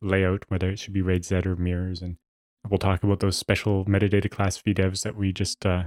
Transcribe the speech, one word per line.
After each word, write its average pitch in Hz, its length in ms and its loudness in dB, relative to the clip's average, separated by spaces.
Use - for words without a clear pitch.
layout, 95 460 2
whether 92 200 0
it 98 120 -4
should - 120 -12
be 98 100 0
raid 90 220 2
Z 95 120 0
or 92 80 0
mirrors. 90 480 -2
And 87 140 -8
we'll 101 100 2
talk 95 240 2
about 101 180 4
those 98 160 0
special 98 480 0
metadata 98 460 2
class 95 280 -2
V 104 160 0
devs 95 280 0
that 107 140 -6
we 98 160 -2
just, - 320 -4
uh, 90 220 0